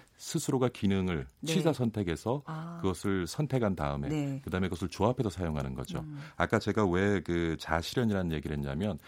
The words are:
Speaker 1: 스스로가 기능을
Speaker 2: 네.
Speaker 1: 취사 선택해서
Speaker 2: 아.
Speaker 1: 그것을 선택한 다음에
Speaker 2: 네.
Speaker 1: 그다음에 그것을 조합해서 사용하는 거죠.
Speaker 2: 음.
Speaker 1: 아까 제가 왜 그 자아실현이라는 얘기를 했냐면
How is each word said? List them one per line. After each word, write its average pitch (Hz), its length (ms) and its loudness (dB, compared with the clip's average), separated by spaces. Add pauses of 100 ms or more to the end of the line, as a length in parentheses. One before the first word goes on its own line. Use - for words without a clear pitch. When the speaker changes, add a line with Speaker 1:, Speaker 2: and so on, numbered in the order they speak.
(180)
Speaker 1:
스스로가 139 500 0
기능을 92 580 2 (140)
Speaker 2:
네. 156 140 -4
Speaker 1:
취사 165 180 4
선택해서 110 720 0
Speaker 2:
아. 165 380 -10
Speaker 1:
그것을 95 440 0
선택한 120 480 0
다음에 71 340 -2
Speaker 2:
네. 143 360 -2
Speaker 1:
그다음에 92 240 0
그것을 90 220 -2
조합해서 113 400 2
사용하는 76 440 -2
거죠. - 260 -6
Speaker 2:
음. 151 180 -10 (180)
Speaker 1:
아까 87 220 4
제가 104 280 2
왜 95 380 4
그 85 340 0
자아실현이라는 92 720 0
얘기를 76 240 -4
했냐면 73 520 -2